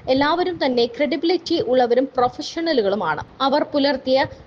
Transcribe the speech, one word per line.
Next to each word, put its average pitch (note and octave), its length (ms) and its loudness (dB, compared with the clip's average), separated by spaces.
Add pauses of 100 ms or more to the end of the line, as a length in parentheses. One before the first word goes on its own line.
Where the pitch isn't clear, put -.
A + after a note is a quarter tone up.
എല്ലാവരും D#4+ 500 0
തന്നെ B3 280 0
ക്രെഡിബിലിറ്റി D#4+ 760 -2
ഉള്ളവരും B3 540 2
പ്രൊഫഷണലുകളുമാണ്. B3 1120 -2 (160)
അവർ C#4 240 2
പുലർത്തിയ C4+ 540 0 (280)